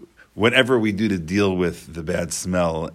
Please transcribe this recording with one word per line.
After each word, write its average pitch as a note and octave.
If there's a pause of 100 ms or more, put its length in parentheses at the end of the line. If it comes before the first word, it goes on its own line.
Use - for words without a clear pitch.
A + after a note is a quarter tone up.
(340)
whatever A#2+
we A2
do G#2
to G2
deal F#2+
with E2
the E2
bad E2+
smell E2+